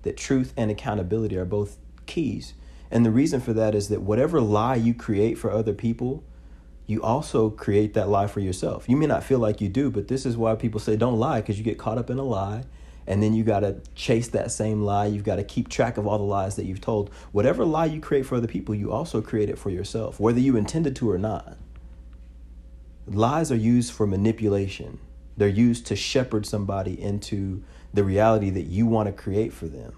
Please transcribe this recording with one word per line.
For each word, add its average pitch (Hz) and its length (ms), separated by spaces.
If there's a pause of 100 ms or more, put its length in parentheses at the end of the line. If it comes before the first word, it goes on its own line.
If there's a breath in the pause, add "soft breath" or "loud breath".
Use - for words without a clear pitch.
that - 140
truth 127 400
and 110 140
accountability 104 680
are 92 60
both 101 340 (280)
keys. - 480 (360 loud breath)
And 117 160
the 110 40
reason 139 300
for 120 140
that 107 200
is 101 140
that 98 140
whatever 127 380
lie 110 360
you 117 180
create 110 440
for 107 120
other 107 240
people, 123 480 (640 soft breath)
you 107 160
also 113 480
create 104 440
that 101 140
lie 101 180
for 101 140
yourself. - 480
You 123 80
may 151 100
not - 180
feel 131 140
like 107 220
you 101 80
do, 131 220
but 101 180
this 131 180
is 117 100
why 113 180
people 110 260
say, 107 160
"Don't 117 220
lie," 120 240
'cause 104 160
you 110 60
get 107 140
caught 113 200
up 120 120
in 127 80
a 135 60
lie. 107 400 (420 loud breath)
And 101 160
then 107 100
you 110 100
gotta 101 340 (180)
chase 117 340
that 110 220
same 107 320
lie. 101 240
You've 104 180
gotta 101 180
keep - 260
track 120 280
of 104 100
all 104 120
the 101 60
lies 101 320
that 95 100
you've 95 160
told. 104 260 (240 loud breath)
Whatever 139 320
lie 165 220
you 156 140
create 139 260
for 127 100
other 117 100
people, 104 280
you 104 180
also 117 300
create 104 260
it - 100
for 101 120
yourself, 101 500
whether 117 180
you 131 180
intended 139 400
to 113 140
or 90 60
not. 101 400 (1500)
Lies 131 440
are 120 60
used 117 360
for 107 140
manipulation. 101 920 (400)
They're 101 100
used 117 380
to 101 100
shepherd 117 480
somebody 98 560
into 101 640 (320 loud breath)
the 101 100
reality 101 460
that 92 140
you 95 220
wanna 107 260
create 107 420
for 85 140
them. 65 300